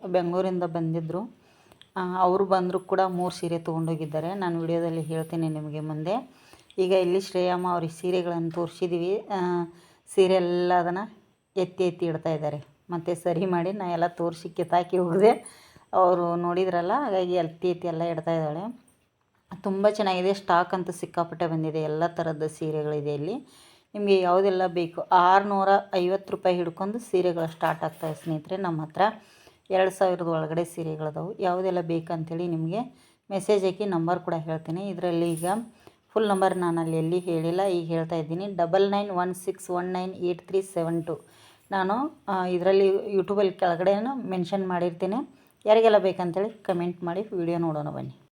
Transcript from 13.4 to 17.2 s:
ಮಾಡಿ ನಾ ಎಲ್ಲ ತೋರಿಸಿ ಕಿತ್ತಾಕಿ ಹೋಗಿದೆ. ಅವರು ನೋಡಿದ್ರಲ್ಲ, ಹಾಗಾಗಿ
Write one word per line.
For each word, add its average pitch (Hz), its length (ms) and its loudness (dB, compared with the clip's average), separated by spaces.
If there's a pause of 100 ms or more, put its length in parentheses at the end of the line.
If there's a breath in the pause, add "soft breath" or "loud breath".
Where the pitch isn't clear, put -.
ಮಾಡಿ 180 340 0
ನಾ 185 80 -6 (100)
ಎಲ್ಲ 170 100 2
ತೋರಿಸಿ 170 500 -4
ಕಿತ್ತಾಕಿ 175 460 0
ಹೋಗಿದೆ. 190 280 6 (680 loud breath)
ಅವರು 175 340 4 (120)
ನೋಡಿದ್ರಲ್ಲ, 175 440 0 (140)
ಹಾಗಾಗಿ 185 280 0 (120)